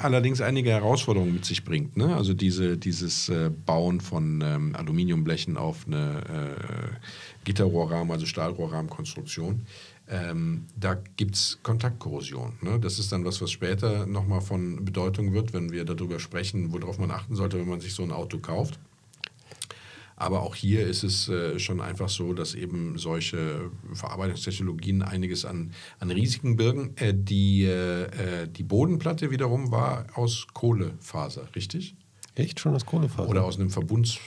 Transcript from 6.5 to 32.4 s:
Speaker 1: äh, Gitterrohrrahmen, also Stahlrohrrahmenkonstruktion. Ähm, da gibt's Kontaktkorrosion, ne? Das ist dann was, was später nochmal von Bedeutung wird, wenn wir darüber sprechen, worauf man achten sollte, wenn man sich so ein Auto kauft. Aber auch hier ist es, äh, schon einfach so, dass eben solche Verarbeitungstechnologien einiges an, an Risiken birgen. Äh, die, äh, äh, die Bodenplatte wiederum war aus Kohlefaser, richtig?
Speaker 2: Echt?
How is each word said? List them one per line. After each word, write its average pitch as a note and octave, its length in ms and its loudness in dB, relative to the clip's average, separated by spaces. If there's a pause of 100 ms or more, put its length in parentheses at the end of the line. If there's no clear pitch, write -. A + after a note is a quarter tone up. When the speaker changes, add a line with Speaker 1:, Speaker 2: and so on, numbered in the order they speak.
Speaker 1:
äh, - 840 -10
Gitterrohrrahmen, E2+ 680 2
also D#2+ 160 0
Stahlrohrrahmenkonstruktion. E2 1400 -4 (420)
Ähm, E2+ 580 -2 (120)
da F#2+ 180 0 (200)
gibt's - 460 0
Kontaktkorrosion, B2 1000 -2
ne? G#2 180 2
Das F#2+ 180 -2
ist G2+ 140 -2
dann F2+ 120 0
was, F2+ 160 -2
was - 100 -2
später G#2 560 0
nochmal F#2+ 340 0
von F2+ 440 -2
Bedeutung F#2+ 480 0
wird, G#2+ 200 2
wenn E2+ 200 -2
wir E2+ 120 -4
darüber E2+ 360 -4
sprechen, F2+ 520 -2
worauf F2+ 260 -6
man F2+ 120 0
achten G2 260 -4
sollte, F#2+ 220 0
wenn F2 100 -2
man F2 120 -4
sich F#2+ 140 -8
so F#2 80 -6
ein E2+ 100 -2
Auto D#2+ 260 -6
kauft. G2 400 -4 (1400)
Aber F#2 260 0
auch - 120 -4
hier G2+ 320 4
ist F#2+ 160 0
es, - 260 0
äh, E2+ 300 -2
schon F2+ 220 -2
einfach - 280 -4
so, F2+ 260 -2
dass E2 200 -4
eben E2+ 440 -4
solche D#2+ 720 -4 (240)
Verarbeitungstechnologien F#2+ 1080 -2
einiges F#2 420 -2
an, E2+ 280 -6 (260)
an F2+ 140 -2
Risiken A#2 440 2
birgen. B2 400 2
Äh, G#2 200 2
die, G2 480 6
äh, F2+ 400 2
äh, F2+ 440 -4
die - 140 -8
Bodenplatte D#3+ 720 2
wiederum C3 400 0
war B2 420 0
aus A#2 400 0
Kohlefaser, E2 1040 -2
richtig? F3+ 400 2 (400)
Speaker 2:
Echt? D3 240 0